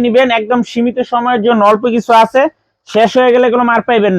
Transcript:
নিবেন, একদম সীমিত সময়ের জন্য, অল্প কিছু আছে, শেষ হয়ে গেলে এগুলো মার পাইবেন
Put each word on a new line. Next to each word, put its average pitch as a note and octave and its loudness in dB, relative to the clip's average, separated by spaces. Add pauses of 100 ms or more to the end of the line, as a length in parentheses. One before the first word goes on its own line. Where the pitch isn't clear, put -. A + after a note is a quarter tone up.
নিবেন, B3 2 (120)
একদম A3+ -2 (100)
সীমিত A#3 -4 (140)
সময়ের A#3+ -2
জন্য, A#3 0 (100)
অল্প G#3+ -2 (120)
কিছু A#3 -4 (120)
আছে, C4 0 (520)
শেষ A3 2
হয়ে B3+ 2
গেলে B3 2
এগুলো B3 -2
মার A#3 0
পাইবেন G#3 0